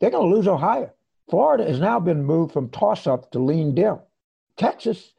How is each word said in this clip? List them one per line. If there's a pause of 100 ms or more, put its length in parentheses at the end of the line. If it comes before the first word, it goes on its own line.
they're
gonna
lose
Ohio. (380)
Florida
has
now
been
moved
from
toss-up
to
lean
dim. (580)
Texas,